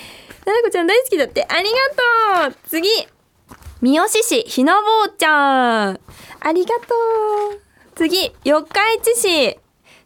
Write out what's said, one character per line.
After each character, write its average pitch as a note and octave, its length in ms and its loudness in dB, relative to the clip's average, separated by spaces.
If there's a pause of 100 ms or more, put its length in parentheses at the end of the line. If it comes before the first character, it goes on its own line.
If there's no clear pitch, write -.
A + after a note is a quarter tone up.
(460)
「な G4 80 0
な A#4 80 2
こ A#4 80 0
ち E4+ 60 -4
ゃ F4 80 0
ん E4 40 2
大 G#4+ 140 4
好 C5 80 -6
き。」 F#4+ 80 0
だ C#4 80 2
っ - 20 -16
て。 - 200 -4
あ D#4 140 -2
り G4+ 80 -2 (760)
が C#4 60 -2
と - 0 -
う。 B3+ 60 -12 (120)
次。 E4 200 -2 (920)
三 C4 160 2
好 F4+ 100 2
市、 A4 360 0
ひ - 200 -2
な E4+ 160 4
ぼ G#4+ 260 2
う G#4 120 -10
ち - 60 -2
ゃ C4 680 2
ん。 F#3+ 100 -8 (400)
あ D4+ 120 -4
り F4 140 0
が A4+ 140 -2
と A#4+ 60 -12 (680)
う。 G#4 40 -20 (360)
次。 E4 360 -2 (120)
四 D4+ 200 2
日 E4 160 -4 (240)
市 A4+ 120 2
市、 E4 440 0 (460)